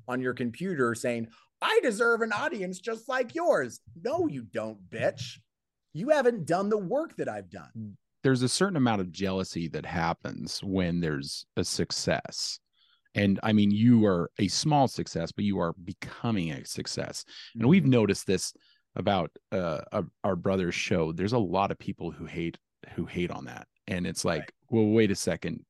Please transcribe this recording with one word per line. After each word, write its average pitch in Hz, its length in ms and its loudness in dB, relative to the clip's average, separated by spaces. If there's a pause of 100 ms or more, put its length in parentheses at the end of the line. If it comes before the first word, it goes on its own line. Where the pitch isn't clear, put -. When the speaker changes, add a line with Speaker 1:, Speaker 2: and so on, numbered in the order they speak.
Speaker 1:
on 123 120 -2
your 127 140 -2
computer 123 600 -2
saying, 117 320 -4 (340)
"I 440 200 4
deserve 233 400 2
an 220 100 -2
audience 208 480 -4
just 226 280 -8
like 262 280 -2
yours." 226 440 2 (220)
No, 320 240 -2
you 139 160 -6
don't, 107 480 -8
bitch. - 480 -4 (540)
You 180 160 -6
haven't 165 380 4
done 185 220 0
the 220 100 0
work 208 380 -4
that 139 120 -4
I've 104 220 -10
done. 98 460 -14 (280)
Speaker 2:
There's 131 180 4
a 127 60 2
certain 185 280 0
amount 120 240 2
of 90 120 -4
jealousy 92 560 -4
that 73 180 -8
happens - 800 -4
when 90 360 0
there's 73 460 -4 (100)
a 92 80 -2
success. - 960 -2 (560)
And 101 280 4
I 110 100 2
mean, 104 180 6
you 110 360 8
are 87 320 2
a 104 100 2
small 147 400 2
success, - 440 -4
but 104 120 -4
you 98 140 0
are 85 140 0 (120)
becoming 87 680 -4
a 67 140 -10
success. - 580 -8 (340)
And 113 100 4
we've 180 140 8
Speaker 1:
Mm-hmm. 135 80 4
Speaker 2:
noticed 107 360 4
this - 260 0 (440)
about, 92 340 0 (220)
uh, 87 280 -2 (120)
our, 98 140 -2 (160)
our 98 140 0
brother's 90 400 0
show. 82 360 0
There's 92 200 -2
a 127 60 2
lot 98 340 2
of - 60 -8
people 90 340 -8
who 82 140 -12
hate, 82 320 -6 (360)
who - 120 -4
hate 175 260 -4
on - 140 -10
that. 120 200 -14 (220)
And 90 180 -2
it's 92 180 -6
like, 80 160 0
Speaker 1:
Right. 73 100 -12 (200)
Speaker 2:
"Well, 113 160 4
wait 107 240 6
a 98 60 0
second. - 540 -4